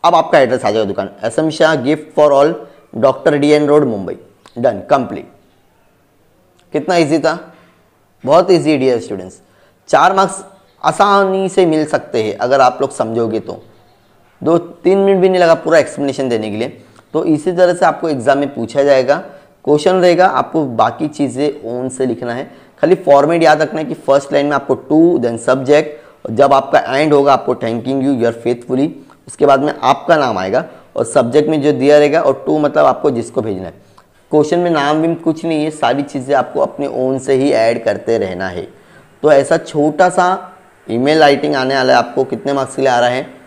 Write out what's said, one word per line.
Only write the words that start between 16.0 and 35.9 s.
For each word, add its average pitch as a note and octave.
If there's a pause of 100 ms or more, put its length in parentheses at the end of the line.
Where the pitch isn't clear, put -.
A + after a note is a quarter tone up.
देने G#2+
के G2+
लिए। A#2 (300)
तो D#3+
इसी E3
तरह F3
से F3
आपको D#3+
एग्जाम C#3
में C#3
पूछा A#2+
जाएगा, C#3 (480)
क्वेश्चन D3+
रहेगा, F3+
आपको D3
बाकी A#2
चीज़ें B2+
ओन B2+
से C3
लिखना A#2+
है। C3+ (300)
खाली E3
फॉर्मेट D#3+
याद D#3
रखना D#3+
है D#3
कि -
फर्स्ट C#3
लाइन C#3+
में D3
आपको C#3
to, D#3
then A#2
subject, C3+ (420)
और A#2
जब A#2+
आपका -
एंड D3+
होगा C#3+
आपको B2+
thanking A#2
you, C#3
you A#2
are A#2
faithfully, B2+ (380)
उसके -
बाद C3+
में D3
आपका C#3+
नाम B2
आएगा F#2+ (320)
और A#2
सब्जेक्ट C3+
में D#3
जो D3
दिया C#3
रहेगा D3
और C#3
to D#3
मतलब D3
आपको C3+
जिसको A#2+
भेजना G2
है। E2+ (560)
क्वेश्चन D3+
में F3
नाम D3+
भी E3
कुछ D#3+
नहीं D#3
है, D#3
सारी C#3